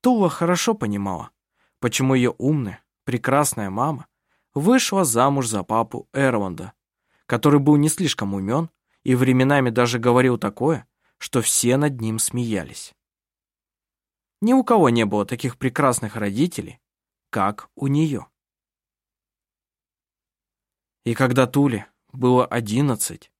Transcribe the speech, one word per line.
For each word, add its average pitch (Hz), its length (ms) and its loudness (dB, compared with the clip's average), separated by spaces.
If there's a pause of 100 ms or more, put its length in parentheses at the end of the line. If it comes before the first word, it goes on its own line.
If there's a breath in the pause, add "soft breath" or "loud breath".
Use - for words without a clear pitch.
Тула 226 240 4
хорошо 175 460 0
понимала, 101 560 -6 (500)
почему 131 320 0
её 123 240 2
умная, 131 480 -4 (200)
прекрасная 127 680 -2
мама 131 360 -4 (460)
вышла 196 500 2
замуж 131 440 2
за 110 160 -4
папу 113 500 -4
Эрланда, 104 640 -2 (500)
который 143 340 2
был 147 180 4
не 147 120 2
слишком 120 460 -4
умён 117 340 -4 (340)
и 127 120 2
временами 131 560 2
даже 120 280 0
говорил 123 380 4
такое, 135 500 -4 (300)
что - 240 -4
все 120 380 0
над 143 240 -2
ним 110 160 -4
смеялись. 110 760 -6 (1500)
Ни 220 100 4
у 262 100 6
кого 196 280 4
не 117 160 2
было 101 180 -2
таких 123 320 -6
прекрасных 127 600 -2
родителей, 104 680 -4 (480)
как 104 440 -4
у - 120 -6
неё. 143 400 -2 (2750)
И 120 100 -2
когда 127 320 2
Туле 127 440 0 (220)
было 127 320 2
одиннадцать 117 960 -4